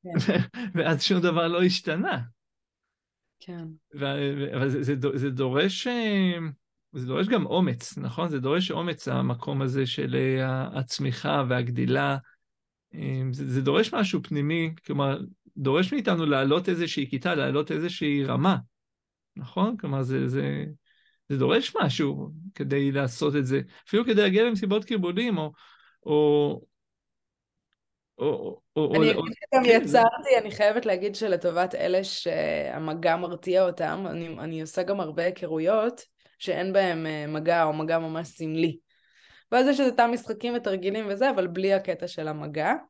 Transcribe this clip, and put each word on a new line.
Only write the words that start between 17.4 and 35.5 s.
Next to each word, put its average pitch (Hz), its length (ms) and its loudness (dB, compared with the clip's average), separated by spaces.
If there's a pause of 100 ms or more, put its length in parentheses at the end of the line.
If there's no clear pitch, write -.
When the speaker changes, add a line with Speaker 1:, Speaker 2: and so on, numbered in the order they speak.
Speaker 2:
איזושהי 151 520 -2
רמה, 135 340 2 (760)
נכון? 196 420 -2
כלומר, 139 260 -2
זה, 131 260 0
זה, 143 360 -2 (640)
זה 139 80 -2
דורש 147 440 2
משהו 139 480 0 (260)
כדי 139 360 0
לעשות 139 440 0
את 139 100 2
זה, 135 160 0 (260)
אפילו 226 180 2
כדי 214 160 4
להגיע 202 220 4
למסיבות 214 420 0
קרבולים, 196 520 0
או, 156 140 -4 (540)
או, 147 560 4 (1600)
או, 123 440 -4 (140)
או, 151 200 2
Speaker 1:
אני 220 180 6
Speaker 2:
או, - 100 0
Speaker 1:
אגיד 226 100 -6 (200)
שגם 254 120 6
Speaker 2:
כן, 226 200 8
זה 269 120 4
Speaker 1:
יצרתי, 240 440 6
אני 208 100 -8
חייבת 214 340 2
להגיד 196 300 0
שלטובת 180 600 0
אלה 185 280 0
שהמגע 160 1120 -2
מרתיע 180 500 0
אותם, 170 440 -4
אני, 165 180 -6 (120)
אני 160 220 -8
עושה 165 220 -6
גם 196 160 -2
הרבה 165 240 -4
היכרויות 180 800 -2 (380)